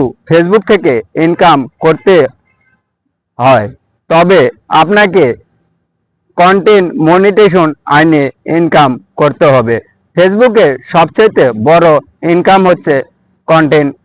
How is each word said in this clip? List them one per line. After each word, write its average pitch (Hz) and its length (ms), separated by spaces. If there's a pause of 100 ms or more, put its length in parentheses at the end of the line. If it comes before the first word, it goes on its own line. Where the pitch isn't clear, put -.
(300)
Facebook 175 380
থেকে 160 340 (140)
ইনকাম 160 520 (120)
করতে 160 480 (1120)
হয়, 117 300 (380)
তবে 165 420 (200)
আপনাকে 165 680 (1000)
কন্টেন্ট 185 580
মনিটেশন 175 800 (120)
আইনে 147 460 (140)
ইনকাম 151 540 (180)
করতে 147 280
হবে। 117 340 (360)
Facebook-এর 190 680
সবচাইতে 165 680
বড় 151 480 (320)
ইনকাম 185 360
হচ্ছে 160 340 (460)
কন্টেন্ট 151 580